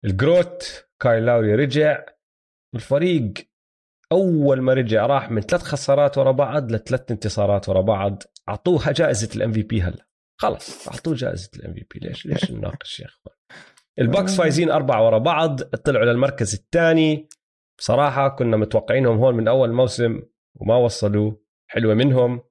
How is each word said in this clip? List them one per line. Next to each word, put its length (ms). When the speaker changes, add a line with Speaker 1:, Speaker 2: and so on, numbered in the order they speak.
Speaker 1:
الجروت 800
كايل 260
لاوري 300
رجع، 500
والفريق 600
أول 500
ما 120
رجع 320
راح 260
من 100
ثلاث 200
خسارات 560
ورا 140
بعض 400
لثلاث 400
انتصارات 580
ورا 120
بعض. 420
أعطوها 420
جائزة 440
ال 60
إم 100
في 120
بي 180
هلا، 260
خلص 460
أعطوه 280
جائزة 400
ال 100
إم 80
في 200
بي. 140
ليش، 180
ليش 260
نناقش 480
يا 60
أخوان؟ 300
الباكس 340
Speaker 2:
آه. 40
Speaker 1:
فايزين 340
أربعة 340
ورا 120
بعض، 440
طلعوا 440
للمركز 480
الثاني. 720
بصراحة 500
كنا 280
متوقعينهم 600
هون 180
من 120
أول 260
موسم 480
وما 200
وصلوا، 580
حلوة 220
منهم. 580